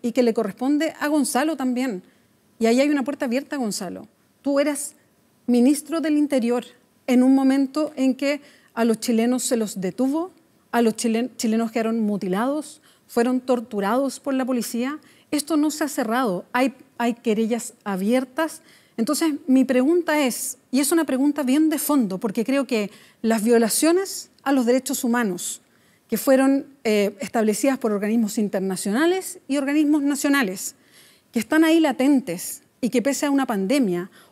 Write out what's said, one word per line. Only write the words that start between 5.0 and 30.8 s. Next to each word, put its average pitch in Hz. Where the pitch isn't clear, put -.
ministro 277
del 302
Interior 247
en 247
un 262
momento 269
en 262
que 285
a 233
los 220
chilenos 240
se 254
los 208
detuvo, 269
a 240
los 220
chilen-, 233
chilenos 226
quedaron 226
mutilados, 208
fueron 254
torturados 247
por 277
la 262
policía. 247
Esto 294
no 302
se 302
ha 285
cerrado, 226
hay, 262
hay 240
querellas 226
abiertas. 247
Entonces, 294
mi 262
pregunta 294
es, -
y 254
es 285
una 330
pregunta 285
bien 294
de 285
fondo, 220
porque 220
creo 269
que 214
las 226
violaciones 294
a 277
los 254
derechos 262
humanos 233
que 226
fueron, 269
eh, 208
establecidas 220
por 220
organismos 208
internacionales 208
y 269
organismos 294
nacionales, 277